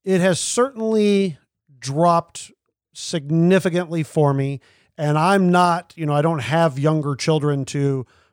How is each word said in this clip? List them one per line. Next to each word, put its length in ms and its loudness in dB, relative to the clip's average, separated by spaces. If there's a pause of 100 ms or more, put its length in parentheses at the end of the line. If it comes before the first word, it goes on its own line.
It 160 0
has 220 2
certainly 960 0 (420)
dropped 720 0 (420)
significantly 1120 0
for 300 0
me, 260 -4 (380)
and 200 -2
I'm 340 2
not, 440 0
you 100 -8
know, 80 -2
I 80 0
don't 180 0
have 400 0
younger 360 0
children 500 -2
to 400 -4 (280)